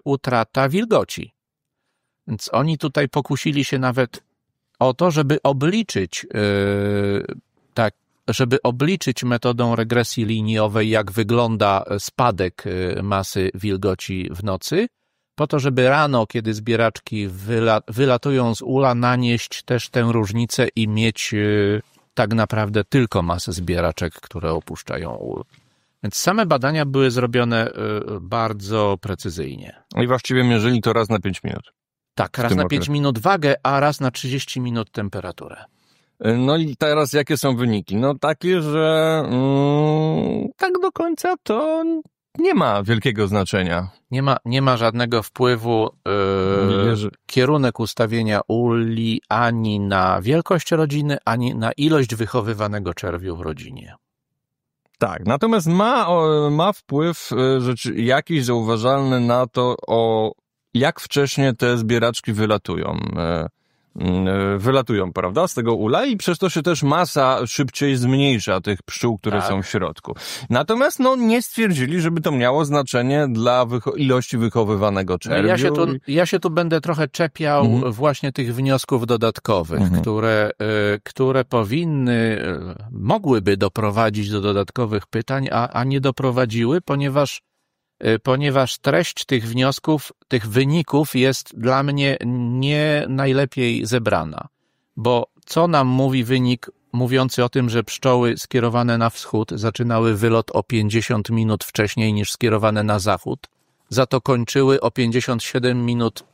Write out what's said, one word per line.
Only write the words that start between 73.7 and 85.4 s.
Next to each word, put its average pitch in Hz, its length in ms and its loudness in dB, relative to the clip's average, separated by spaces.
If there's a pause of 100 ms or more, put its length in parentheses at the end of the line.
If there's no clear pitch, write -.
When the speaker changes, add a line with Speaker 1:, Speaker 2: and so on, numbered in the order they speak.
Speaker 2:
ilości 131 400 0
wychowywanego 101 800 0 (100)
Speaker 1:
No, 82 100 -2
ja 107 220 4
się 127 60 0
Speaker 2:
czerwiu 151 220 2
Speaker 1:
tu, 135 60 -2 (140)
Speaker 2:
i 139 80 -4
Speaker 1:
ja 170 120 4
się 185 140 0
tu 175 100 0
będę 165 300 0
trochę 156 280 -2
czepiał 147 560 0
Speaker 2:
Mhm. 120 280 2
Speaker 1:
właśnie 139 400 -2
tych 120 220 -4
wniosków 131 520 0
dodatkowych, 110 760 0
Speaker 2:
Mhm. 87 220 2
Speaker 1:
które, 107 480 2 (440)
e, 104 100 -2
które 131 400 0
powinny, 127 680 0 (300)
e, 90 480 -8
mogłyby 107 640 0
doprowadzić 104 760 0
do 104 100 -2
dodatkowych 101 640 -2
pytań, 135 460 -4